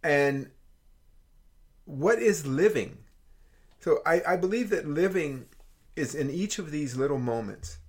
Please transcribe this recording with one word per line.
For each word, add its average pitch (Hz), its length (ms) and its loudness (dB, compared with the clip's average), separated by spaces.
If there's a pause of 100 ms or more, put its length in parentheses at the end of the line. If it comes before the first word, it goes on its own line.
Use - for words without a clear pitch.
And 143 480 2 (1300)
what 175 340 2
is 175 280 2
living? 139 520 2 (840)
So 156 260 2
I, 170 200 4
I 180 100 2
believe 196 340 0
that 160 160 0
living 151 600 0 (480)
is 139 200 -4
in 143 160 -2
each 190 280 -4
of 165 120 -10
these 147 260 -4
little 135 220 0
moments 117 600 -4 (100)